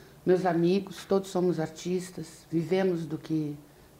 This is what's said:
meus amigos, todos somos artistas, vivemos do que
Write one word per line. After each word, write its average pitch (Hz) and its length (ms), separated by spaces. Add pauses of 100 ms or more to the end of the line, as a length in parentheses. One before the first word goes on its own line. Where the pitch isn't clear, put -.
(260)
meus 180 180
amigos, 180 600
todos 196 260
somos 180 300
artistas, 175 880
vivemos 165 560
do 151 100
que 151 400 (440)